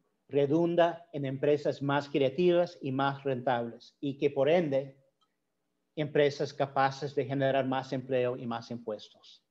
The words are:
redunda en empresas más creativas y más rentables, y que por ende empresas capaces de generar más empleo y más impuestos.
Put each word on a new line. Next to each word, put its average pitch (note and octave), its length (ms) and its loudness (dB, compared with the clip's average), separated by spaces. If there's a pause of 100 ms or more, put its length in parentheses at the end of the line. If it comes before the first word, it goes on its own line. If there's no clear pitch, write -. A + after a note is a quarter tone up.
(280)
redunda E3 840 2
en C#3+ 120 -4
empresas C#3+ 560 0
más C#3 280 0
creativas F3 720 2
y C#3 100 -6
más C#3 320 -2
rentables, A#2+ 760 -4
y C#3+ 180 -6
que C#3+ 120 2
por C3+ 200 0
ende C#3+ 480 0 (1000)
empresas D3 560 0
capaces C#3 640 -2
de C3+ 100 0
generar C3+ 400 0
más C3 260 -4
empleo B2+ 460 -2
y - 80 -10
más A#2 260 -8
impuestos. - 800 -12